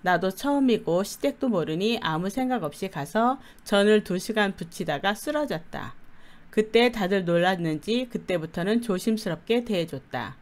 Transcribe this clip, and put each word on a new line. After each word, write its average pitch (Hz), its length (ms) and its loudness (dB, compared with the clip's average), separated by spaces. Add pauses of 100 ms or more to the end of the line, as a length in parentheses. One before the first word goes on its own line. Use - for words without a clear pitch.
나도 180 300 2
처음이고 247 720 2
시댁도 269 460 -2
모르니 190 520 0
아무 165 300 -2
생각 254 320 -2
없이 165 260 -6
가서 220 520 0 (240)
전을 208 400 6
두 180 160 -2
시간 214 340 0
붙이다가 165 580 -4
쓰러졌다. 285 800 -6 (560)
그때 226 420 4
다들 196 320 0
놀랐는지 175 840 2
그때부터는 175 720 -2
조심스럽게 220 840 -2
대해줬다. 160 760 -4